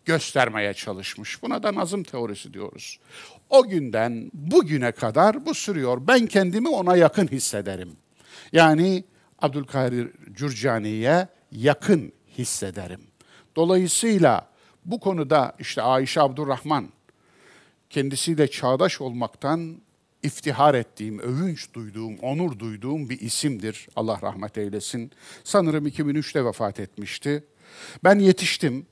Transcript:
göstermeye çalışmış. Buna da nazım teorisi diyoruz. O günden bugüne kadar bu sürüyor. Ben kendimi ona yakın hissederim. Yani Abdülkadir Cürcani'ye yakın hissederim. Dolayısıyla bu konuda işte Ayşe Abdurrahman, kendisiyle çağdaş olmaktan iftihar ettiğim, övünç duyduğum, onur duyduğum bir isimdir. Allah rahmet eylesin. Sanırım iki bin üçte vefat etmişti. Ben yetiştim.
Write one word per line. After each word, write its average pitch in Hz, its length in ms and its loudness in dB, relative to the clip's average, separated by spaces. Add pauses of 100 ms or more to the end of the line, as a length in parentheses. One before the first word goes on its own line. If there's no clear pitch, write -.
göstermeye 113 720 0
çalışmış. - 680 -12
Buna 233 200 -6
da 208 120 -2
nazım 196 280 -4
teorisi 110 520 -10
diyoruz. - 440 -14 (520)
O 254 180 8
günden 120 680 -2
bugüne 151 580 2
kadar 196 540 2
bu 320 80 -2
sürüyor. 131 520 -2
Ben 240 200 6
kendimi 202 420 2
ona 180 280 4
yakın 170 320 6
hissederim. 98 680 -6 (560)
Yani 165 520 6 (340)
Abdülkadir 131 720 -2 (220)
Cürcani'ye 117 960 0 (240)
yakın 135 600 0 (260)
hissederim. 95 640 -8 (560)
Dolayısıyla 175 920 2 (360)
bu 202 160 -8
konuda 151 580 0
işte 127 240 -6
Ayşe 131 380 2
Abdurrahman, 139 680 -2 (1000)
kendisiyle 139 600 0
çağdaş 139 500 0
olmaktan 143 800 -6 (420)
iftihar 143 520 2
ettiğim, 107 440 -4
övünç 151 560 -6
duyduğum, 110 440 -12
onur 143 400 -4
duyduğum 117 520 -8
bir 127 100 -8
isimdir. 110 760 -4
Allah 110 260 -2
rahmet 98 360 -8
eylesin. 107 520 -6 (340)
Sanırım 156 420 2
iki 147 200 -4
bin 143 80 0
üçte 147 300 -2
vefat 107 360 -4
etmişti. 143 640 -8 (600)
Ben 202 140 8
yetiştim. 175 720 2